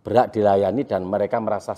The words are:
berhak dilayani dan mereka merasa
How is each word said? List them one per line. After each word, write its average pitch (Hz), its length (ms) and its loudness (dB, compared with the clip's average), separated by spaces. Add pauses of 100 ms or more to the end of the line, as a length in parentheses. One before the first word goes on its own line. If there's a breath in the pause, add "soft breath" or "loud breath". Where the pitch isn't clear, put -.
berhak 107 320 2
dilayani 101 480 2
dan 95 240 -4
mereka 101 320 -2
merasa 107 400 -4